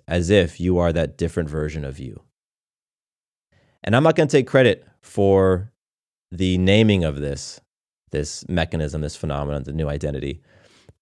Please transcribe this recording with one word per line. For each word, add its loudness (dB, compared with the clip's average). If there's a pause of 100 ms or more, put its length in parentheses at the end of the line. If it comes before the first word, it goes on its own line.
as -2
if 2
you 0
are 2
that -2
different -4
version -6
of -12
you. -14 (1600)
And 2
I'm 4
not 4
gonna 2
take 2
credit 2 (160)
for 2 (580)
the 0
naming 4
of -4
this, -8 (500)
this -8
mechanism, -4
this -8
phenomenon, -6
the -12
new -4
identity. -8 (600)